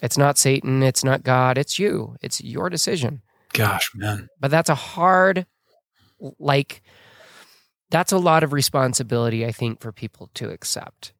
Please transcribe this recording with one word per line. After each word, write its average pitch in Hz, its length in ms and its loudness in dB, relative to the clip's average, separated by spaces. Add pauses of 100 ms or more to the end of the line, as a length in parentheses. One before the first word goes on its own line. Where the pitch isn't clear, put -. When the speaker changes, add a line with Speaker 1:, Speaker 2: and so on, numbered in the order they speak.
Speaker 1:
It's 120 160 -2
not 143 200 4
Satan, 135 440 2
it's 131 200 2
not 131 200 2
God, 127 360 4
it's - 200 -4
you. 120 420 -2
It's - 220 -8
your 123 260 -6
decision. 156 540 -2 (320)
Speaker 2:
Gosh, 101 400 0
man. 104 340 -6 (100)
Speaker 1:
But 139 120 -2
that's 160 200 4
a 151 40 2
hard, 185 720 2 (920)
like, 143 440 0 (1080)
that's 165 220 0
a 190 60 2
lot 160 260 4
of 139 80 -2
responsibility, 120 920 0
I 117 60 -4
think, 117 300 -4
for 113 100 -12
people - 440 -14
to 107 160 -8
accept. - 680 -10